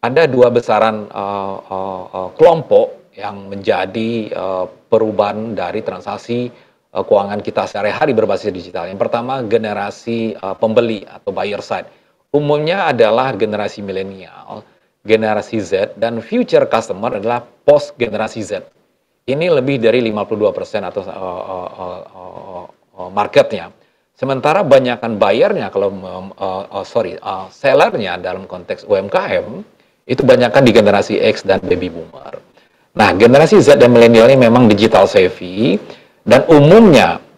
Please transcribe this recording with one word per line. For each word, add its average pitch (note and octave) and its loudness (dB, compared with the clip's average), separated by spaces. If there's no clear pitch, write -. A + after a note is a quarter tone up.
ada C3+ 2
dua B2 4
besaran, A2 0
eh, G2 -8
eh, F#2+ -10
eh, F#2 -8
kelompok D#3 2
yang G2+ -14
menjadi, G#2+ -6
eh, F#2 -6
perubahan G#2+ -2
dari F#2+ -8
transaksi, A#2 -8
eh, - -12
keuangan G2+ -2
kita - -4
sehari-hari G#2+ -2
berbasis G2+ -2
digital. F2+ -12
Yang G2 -6
pertama, B2 -6
generasi, G#2+ -6
eh, F#2+ -10
pembeli A2 0
atau - -12
buyer G2 -6
side. F#2 -10
Umumnya D3+ 0
adalah A#2+ 0
generasi G#2 -6
milenial, F#2+ -12
generasi G#2+ -2
Z, F#2+ -4
dan A2+ -6
future F#3 0
customer A2 -4
adalah A#2+ -4
post - 0
generasi A2 -6
Z. F#2+ -10
Ini D3 -2
lebih C#3 -2
dari A2+ 2
lima G#2+ -4
puluh G#2 -2
dua - -4
persen G#2 -8
atau, F#2 -10
eh, F#2+ -16
eh, F#2 -10
eh, F2+ -14
eh, F2+ -18
eh, F#2 -12
marketnya. G#2 -2
Sementara C3+ 0
banyakkan B2 2
bayarnya, A2+ 0
kalau, G2 -2
em, F#2 -14
eh, F#2+ -8
eh, F#2+ -6
sorry, F#2 -4
eh, F#2+ -10
sellernya C3+ -2
dalam F#2 -10
konteks F2+ -12
U G2+ 0
M G2 -6
K G#2 -6
M, E3 -12
itu B2+ -4
banyakkan B2 2
di A2 4
generasi G2+ 2
X G#2+ -2
dan F#2+ 0
baby F#2 -4
boomer. D#2+ -16
Nah, G2 4
generasi C#3 6
Z C#3 8
dan A#2+ 8
milenial A#2 8
ini C3 6
memang A#2+ 6
digital G#2 4
savvy G2 0
dan A#2+ 4
umumnya D3 6